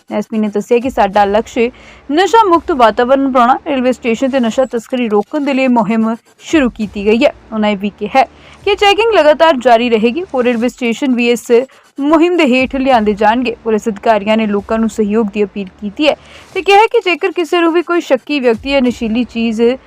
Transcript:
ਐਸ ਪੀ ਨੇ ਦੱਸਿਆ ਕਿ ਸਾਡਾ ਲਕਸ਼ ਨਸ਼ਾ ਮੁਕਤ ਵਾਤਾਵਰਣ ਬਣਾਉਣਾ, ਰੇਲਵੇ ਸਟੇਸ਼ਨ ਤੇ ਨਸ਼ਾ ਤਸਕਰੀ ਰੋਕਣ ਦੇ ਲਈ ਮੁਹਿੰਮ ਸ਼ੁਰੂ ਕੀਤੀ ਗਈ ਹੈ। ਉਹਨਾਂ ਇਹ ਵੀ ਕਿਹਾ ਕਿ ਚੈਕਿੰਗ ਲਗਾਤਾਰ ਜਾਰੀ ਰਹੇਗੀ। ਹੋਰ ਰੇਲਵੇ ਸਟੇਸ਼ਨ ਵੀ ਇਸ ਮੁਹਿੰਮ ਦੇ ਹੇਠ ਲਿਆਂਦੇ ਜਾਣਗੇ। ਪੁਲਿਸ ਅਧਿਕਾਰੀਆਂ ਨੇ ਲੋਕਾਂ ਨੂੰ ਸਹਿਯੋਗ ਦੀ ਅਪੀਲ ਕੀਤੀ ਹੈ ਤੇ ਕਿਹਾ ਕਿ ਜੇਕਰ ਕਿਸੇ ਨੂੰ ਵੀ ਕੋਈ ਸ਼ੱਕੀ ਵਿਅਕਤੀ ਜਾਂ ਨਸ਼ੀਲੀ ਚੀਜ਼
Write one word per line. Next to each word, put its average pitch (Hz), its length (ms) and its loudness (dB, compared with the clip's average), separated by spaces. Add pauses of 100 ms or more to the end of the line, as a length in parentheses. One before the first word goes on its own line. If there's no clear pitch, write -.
(120)
ਐਸ 214 180 -6
ਪੀ 226 80 -6
ਨੇ 214 100 0
ਦੱਸਿਆ 208 320 0
ਕਿ 254 100 -4
ਸਾਡਾ 202 360 2
ਲਕਸ਼ 208 320 -2 (540)
ਨਸ਼ਾ 392 380 2
ਮੁਕਤ 339 220 0
ਵਾਤਾਵਰਣ 247 560 2
ਬਣਾਉਣਾ, 254 400 2
ਰੇਲਵੇ 254 240 0
ਸਟੇਸ਼ਨ 247 380 -2
ਤੇ 269 100 0
ਨਸ਼ਾ 240 260 0
ਤਸਕਰੀ 247 440 -4
ਰੋਕਣ 208 300 -2
ਦੇ 277 140 -2
ਲਈ 262 140 0
ਮੁਹਿੰਮ 226 480 0 (240)
ਸ਼ੁਰੂ 277 300 0
ਕੀਤੀ 202 360 -8
ਗਈ 233 200 2
ਹੈ। - 80 0 (200)
ਉਹਨਾਂ 214 160 0
ਇਹ 208 80 -2
ਵੀ 202 120 -6
ਕਿਹਾ 208 340 -2 (420)
ਕਿ 403 100 0
ਚੈਕਿੰਗ 403 380 2
ਲਗਾਤਾਰ 311 440 4
ਜਾਰੀ 240 320 2
ਰਹੇਗੀ। 233 340 0
ਹੋਰ 262 200 -4
ਰੇਲਵੇ 240 260 0
ਸਟੇਸ਼ਨ 247 460 -4
ਵੀ 240 140 0
ਇਸ 240 220 -2 (480)
ਮੁਹਿੰਮ 320 380 2
ਦੇ 320 80 2
ਹੇਠ 262 300 0
ਲਿਆਂਦੇ 247 380 2
ਜਾਣਗੇ। 220 500 0
ਪੁਲਿਸ 220 240 -2
ਅਧਿਕਾਰੀਆਂ 214 500 0
ਨੇ 220 100 0
ਲੋਕਾਂ 208 320 -2
ਨੂੰ 226 100 0
ਸਹਿਯੋਗ 214 440 -2
ਦੀ 208 100 0
ਅਪੀਲ 196 240 -8 (140)
ਕੀਤੀ 214 260 -4
ਹੈ 254 80 2 (380)
ਤੇ 381 80 -6
ਕਿਹਾ 403 240 4
ਕਿ 453 140 0
ਜੇਕਰ 349 320 -2
ਕਿਸੇ 349 300 -2
ਨੂੰ 330 120 2
ਵੀ 349 80 0
ਕੋਈ 339 200 -2
ਸ਼ੱਕੀ 294 380 -2
ਵਿਅਕਤੀ 240 320 -2
ਜਾਂ 277 100 2
ਨਸ਼ੀਲੀ 240 420 -2
ਚੀਜ਼ 233 380 -4 (260)